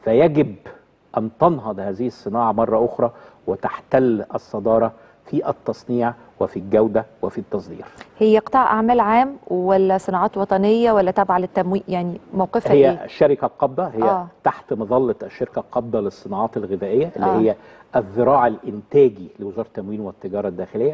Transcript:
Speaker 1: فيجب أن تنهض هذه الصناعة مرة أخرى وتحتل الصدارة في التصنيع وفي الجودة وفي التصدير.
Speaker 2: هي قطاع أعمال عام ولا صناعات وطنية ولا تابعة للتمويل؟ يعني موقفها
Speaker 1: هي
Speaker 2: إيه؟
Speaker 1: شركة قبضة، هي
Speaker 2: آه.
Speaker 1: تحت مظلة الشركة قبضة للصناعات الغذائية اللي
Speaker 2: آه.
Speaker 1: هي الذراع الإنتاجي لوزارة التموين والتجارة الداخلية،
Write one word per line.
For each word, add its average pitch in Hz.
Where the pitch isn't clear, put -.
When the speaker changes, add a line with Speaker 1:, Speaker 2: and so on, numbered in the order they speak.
Speaker 1:
فيجب 139
أن 110
تنهض 117
هذه 98
الصناعة 113
مرة 110
أخرى 120
وتحتل 113
الصدارة 113
في -
التصنيع 120
وفي 95
الجودة 107
وفي 95
التصدير. 90
Speaker 2:
هي 214
قطاع 262
أعمال 226
عام 240
ولا 190
صناعات 185
وطنية 208
ولا 196
تابعة 190
للتمويل؟ 185
يعني 175
موقفها 190
Speaker 1:
هي 139
Speaker 2:
إيه؟ -
Speaker 1:
شركة 139
قبضة، 139
هي 110
Speaker 2:
آه. 185
Speaker 1:
تحت -
مظلة 113
الشركة 107
قبضة 117
للصناعات 101
الغذائية 101
اللي -
Speaker 2:
آه. 190
Speaker 1:
هي 110
الذراع 120
الإنتاجي 107
لوزارة 101
التموين 104
والتجارة 101
الداخلية، 98